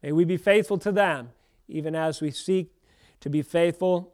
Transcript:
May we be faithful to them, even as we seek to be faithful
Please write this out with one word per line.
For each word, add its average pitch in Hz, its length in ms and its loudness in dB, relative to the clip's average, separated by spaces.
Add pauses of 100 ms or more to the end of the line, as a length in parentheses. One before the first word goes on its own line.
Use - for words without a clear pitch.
May 143 80 -4
we 165 140 4
be 175 120 0
faithful 202 420 2
to 208 120 -2
them, 160 400 0 (380)
even 156 260 -6
as 160 240 -2
we 151 100 -4
seek 185 440 -4 (480)
to 143 80 -8
be 147 120 0
faithful 175 720 0